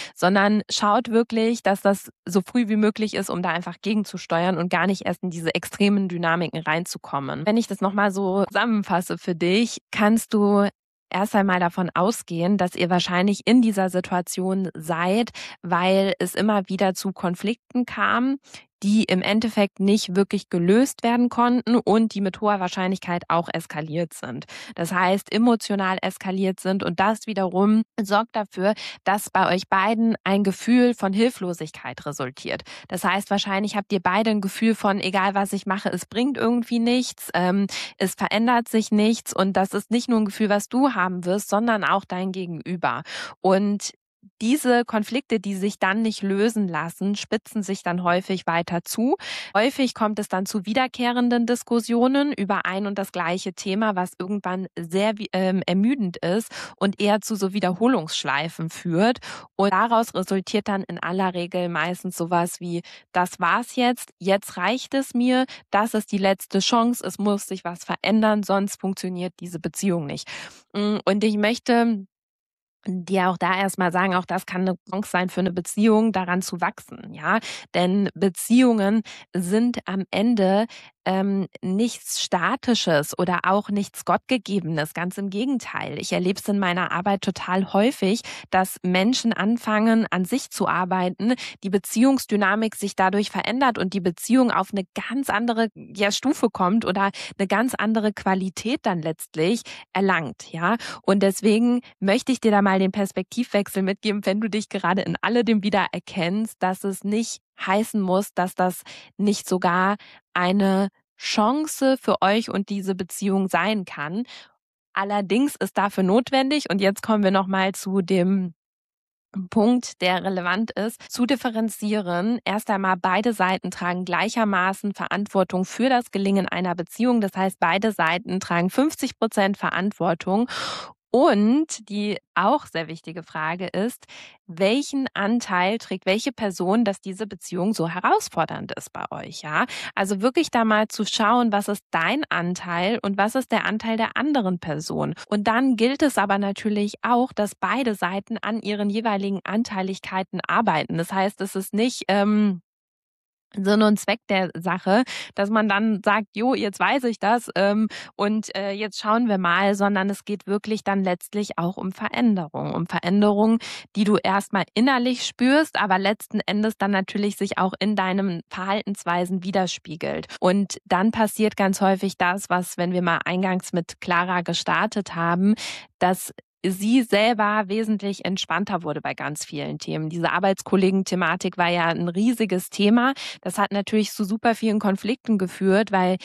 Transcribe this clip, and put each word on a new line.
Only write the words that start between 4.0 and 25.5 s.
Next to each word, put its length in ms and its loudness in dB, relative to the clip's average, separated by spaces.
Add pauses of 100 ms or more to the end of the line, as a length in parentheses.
und 100 -2
gar 160 2
nicht 220 -2
erst 160 -4
in 80 -4
diese 240 -4
extremen 540 0
Dynamiken 520 -2
reinzukommen. 840 -4
Wenn 100 4
ich 80 2
das 160 -8
nochmal 300 2
so 340 0
zusammenfasse 720 0
für 160 -4
dich, 460 0 (120)
kannst 440 2
du 320 4 (460)
erst 220 0
einmal 240 4
davon 340 0
ausgehen, 640 0
dass 160 0
ihr 160 -2
wahrscheinlich 540 2
in 180 6
dieser 280 2
Situation 840 -2
seid, 580 -2 (300)
weil 580 2
es 160 -2
immer 340 0
wieder 240 0
zu 180 -4
Konflikten 760 -4
kam, 520 0 (460)
die 200 4
im 180 2
Endeffekt 580 0
nicht 360 2
wirklich 340 0
gelöst 540 2
werden 260 4
konnten 460 2
und 400 2
die 60 -2
mit 200 -2
hoher 180 2
Wahrscheinlichkeit 680 -2
auch 260 2
eskaliert 600 -6
sind. 300 -10 (280)
Das 180 -4
heißt, 400 2
emotional 720 2